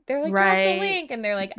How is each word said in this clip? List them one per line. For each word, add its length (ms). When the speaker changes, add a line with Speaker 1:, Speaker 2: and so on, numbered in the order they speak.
Speaker 1:
they're 160
like, 120
"Drop 280
the 80
Speaker 2:
Right. 20
Speaker 1:
link," 380
and 120
they're 120
like, 240